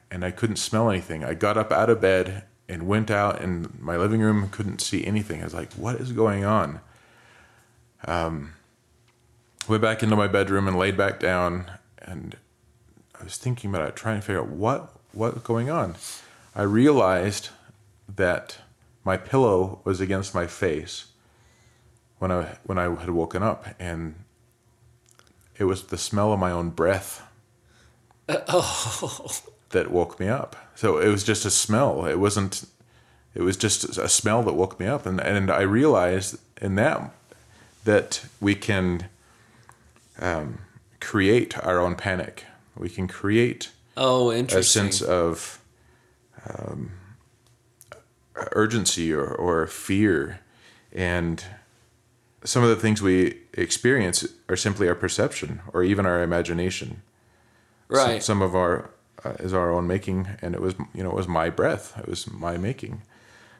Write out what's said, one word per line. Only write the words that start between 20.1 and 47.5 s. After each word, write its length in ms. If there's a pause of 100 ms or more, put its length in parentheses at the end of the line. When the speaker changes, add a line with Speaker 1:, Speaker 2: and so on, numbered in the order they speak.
Speaker 1:
my 100
face 640 (1120)
when 120
I, 320
when 140
I 160
had 160
woken 320
up, 240 (140)
and 360 (1400)
it 60
was 220
the 120
smell 340
of 80
my 120
own 180
breath 540 (1040)
Speaker 2:
Uh, 140
<laughs> 60
oh. 840 (400)
Speaker 1:
that 180
woke 300
me 80
up. 280 (200)
So 240
it 80
was 160
just 200
a 60
smell. 560
It 140
wasn't, 460 (680)
it 80
was 160
just 400
a 100
smell 360
that 100
woke 260
me 60
up. 220
And, 120
and 300
I 120
realized 760 (240)
in 140
that, 360 (760)
that 380 (160)
we 140
can, 560 (1120)
um, 400 (400)
create 640
our 160
own 160
panic. 480 (320)
We 140
can 180
create 640 (240)
Speaker 2:
Oh, 340
Speaker 1:
a 80
Speaker 2:
interesting. 540
Speaker 1:
sense 100
of, 580 (880)
um, 440 (1600)